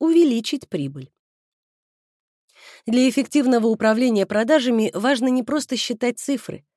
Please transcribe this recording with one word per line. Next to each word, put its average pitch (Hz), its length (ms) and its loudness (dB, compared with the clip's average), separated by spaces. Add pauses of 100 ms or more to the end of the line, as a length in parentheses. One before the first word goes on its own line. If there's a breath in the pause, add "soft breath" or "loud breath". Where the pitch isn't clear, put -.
увеличить 302 680 2
прибыль. 143 440 -8 (1700 loud breath)
Для 247 220 2
эффективного 247 600 2
управления 220 580 0
продажами 233 680 2
важно 247 360 0
не 254 160 0
просто 262 320 -4
считать 233 420 -4
цифры, - 460 -8 (120)